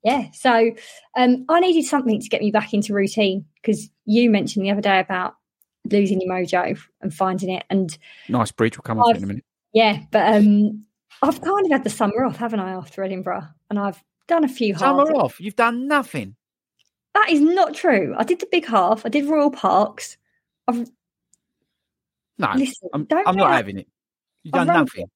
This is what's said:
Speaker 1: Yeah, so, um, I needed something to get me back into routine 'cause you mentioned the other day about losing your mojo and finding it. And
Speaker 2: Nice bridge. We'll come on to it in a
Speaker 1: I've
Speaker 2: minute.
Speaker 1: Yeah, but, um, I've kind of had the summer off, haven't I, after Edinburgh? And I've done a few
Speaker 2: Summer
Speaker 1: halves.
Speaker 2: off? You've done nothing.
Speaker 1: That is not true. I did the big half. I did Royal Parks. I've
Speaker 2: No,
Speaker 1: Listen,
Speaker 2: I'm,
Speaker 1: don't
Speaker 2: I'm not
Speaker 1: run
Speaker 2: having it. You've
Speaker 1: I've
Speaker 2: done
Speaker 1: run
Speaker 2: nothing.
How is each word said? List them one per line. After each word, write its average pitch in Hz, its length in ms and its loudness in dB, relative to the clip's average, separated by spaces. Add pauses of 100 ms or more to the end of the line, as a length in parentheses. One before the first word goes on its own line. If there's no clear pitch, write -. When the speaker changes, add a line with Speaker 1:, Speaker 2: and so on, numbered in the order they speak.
Speaker 1:
Yeah, 247 300 -2
so, 233 380 2 (460)
um, 254 320 4
I 330 120 4
needed 339 240 2
something 247 360 0
to - 80 -14
get - 120 -2
me 208 100 0
back 214 240 -2
into 202 180 -2
routine 196 520 0 (180)
'cause - 260 -2 (160)
you 233 240 4
mentioned 202 340 0
the 196 60 -2
other 202 120 -2
day 196 180 2
about 185 360 -6 (560)
losing 196 300 2
your 185 120 -4
mojo 180 460 -2 (220)
and 151 120 -8
finding 185 360 -4
it. 185 200 -6
And 190 260 -2 (340)
Speaker 2:
Nice 113 220 0
bridge. 113 260 -2
We'll - 60 -20
come 113 160 -4
on 120 60 4
to 120 60 4
it 107 60 2
in 98 60 -8
a - 20 -8
Speaker 1:
I've - 20 -6
Speaker 2:
minute. 101 180 -8 (280)
Speaker 1:
Yeah, 214 260 2 (120)
but, 214 240 4
um, 208 500 4 (360)
I've 311 200 0
kind 392 240 0
of 320 60 0
had 269 120 0
the 208 80 -4
summer 226 340 -2
off, - 120 -6
haven't 226 220 -6
I, 185 120 -6
after 185 320 -10
Edinburgh? 185 440 -8 (220)
And 208 100 -4
I've 202 220 -6 (260)
done 330 160 2
a 277 40 0
few 220 280 -2
Speaker 2:
Summer 277 300 2
Speaker 1:
halves. 320 60 0
Speaker 2:
off? 220 300 0
You've 196 140 -10
done 240 320 0
nothing. 156 480 -4 (760)
Speaker 1:
That 415 160 2
is 311 100 4
not 330 360 2
true. 190 420 0
I - 60 -2
did 359 160 0
the 381 120 -8
big 359 140 0
half. 214 400 0
I 226 40 -4
did 285 160 0
Royal 294 260 2
Parks. - 640 -2 (500)
I've 240 220 -4 (1500)
Speaker 2:
No, 139 180 -2
Speaker 1:
Listen, 262 380 -4
Speaker 2:
I'm, 151 120 -6
Speaker 1:
don't 339 220 0
Speaker 2:
I'm 185 80 0
not 190 100 2
Speaker 1:
run 139 80 4
Speaker 2:
having 101 260 -4
it. - 80 -18 (560)
You've 156 120 -12
Speaker 1:
I've - 60 2
Speaker 2:
done 339 140 2
Speaker 1:
run - 100 4
Speaker 2:
nothing. - 200 -12 (100)